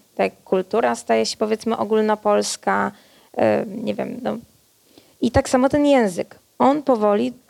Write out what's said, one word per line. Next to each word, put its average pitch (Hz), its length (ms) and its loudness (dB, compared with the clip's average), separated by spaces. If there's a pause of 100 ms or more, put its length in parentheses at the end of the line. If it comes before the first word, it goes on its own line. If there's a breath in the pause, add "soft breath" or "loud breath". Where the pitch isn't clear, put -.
(160)
Tak 196 100 0
jak - 180 -8
kultura 220 520 0
staje 226 300 0
się, - 120 -8
powiedzmy, 220 400 -2
ogólnopolska, 208 1120 0 (460 soft breath)
e, - 280 2
nie 208 280 -6
wiem, 202 280 -8
no. - 160 -6 (840 soft breath)
I 240 100 0
tak 269 180 0
samo 262 200 2
ten 294 160 2
język. 233 540 0 (200)
On 269 240 2
powoli 220 500 0 (160)